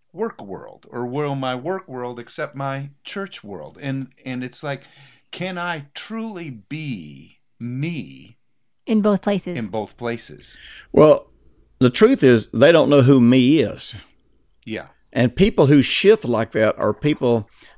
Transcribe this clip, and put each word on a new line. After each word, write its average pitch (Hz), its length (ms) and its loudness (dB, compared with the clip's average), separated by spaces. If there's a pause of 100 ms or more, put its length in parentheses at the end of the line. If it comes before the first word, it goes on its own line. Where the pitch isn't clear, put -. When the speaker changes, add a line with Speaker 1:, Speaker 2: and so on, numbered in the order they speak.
(120)
Speaker 1:
work 208 320 -10
world, - 480 -18
or 123 160 -8
will 143 260 -6
my 131 220 -6
work 175 320 -8
world 123 320 -12
accept 143 360 -12
my 139 340 -10 (140)
church - 400 -14
world? 92 380 -16
And, 135 280 -8 (140)
and 127 200 -10
it's 123 180 -14
like, 139 220 -8 (480)
can 180 260 -10
I 170 380 -8
truly 214 560 -12
be 104 880 -12 (200)
me 123 800 -10 (480)
Speaker 2:
In 220 160 0
both 202 220 0
places? 180 340 -4
Speaker 1:
in 113 120 -6
both 104 280 -8
places? - 580 -10 (360)
Speaker 3:
Well, - 400 4 (480)
the 127 100 4
truth 233 340 4
is, 120 300 6
they 139 180 6
don't 151 200 2
know 143 100 6
who 135 180 6
me 127 400 4
is. 101 360 -6 (720)
Speaker 1:
Yeah. 107 220 -12 (240)
Speaker 3:
And 120 240 0
people 185 300 4
who 143 160 6
shift 208 440 2
like 113 260 -2
that 107 260 0
are 107 160 0
people 123 560 -2 (280)